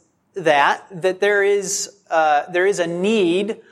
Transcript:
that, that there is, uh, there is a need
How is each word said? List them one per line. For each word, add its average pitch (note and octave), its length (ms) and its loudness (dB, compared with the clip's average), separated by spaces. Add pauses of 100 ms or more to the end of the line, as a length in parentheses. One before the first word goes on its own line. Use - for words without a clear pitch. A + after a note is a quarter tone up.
(320)
that, D#3 540 2 (160)
that F#3 180 -2
there G3+ 240 2
is, G3 560 -4 (100)
uh, D#3 400 2
there F3 160 0
is G3 120 0
a F3 80 -2
need F#3+ 760 -2 (120)